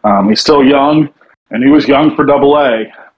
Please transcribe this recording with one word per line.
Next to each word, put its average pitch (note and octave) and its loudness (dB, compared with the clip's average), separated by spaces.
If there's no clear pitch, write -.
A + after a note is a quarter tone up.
Um, G2+ 0
he's G#2+ -2
still C#3+ 0
young, C#3+ 0
and A2+ -6
he C3+ 2
was D3 2
young C#3+ 0
for D3 -2
Double C#3+ 2
A, A2+ -4